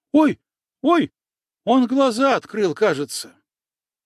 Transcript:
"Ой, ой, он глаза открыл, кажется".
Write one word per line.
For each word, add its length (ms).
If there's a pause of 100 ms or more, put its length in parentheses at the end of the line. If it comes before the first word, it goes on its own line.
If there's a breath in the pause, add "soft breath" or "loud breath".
(140)
"Ой, 260 (420)
ой, 300 (540)
он 220
глаза 500
открыл, 360
кажется". 640 (720)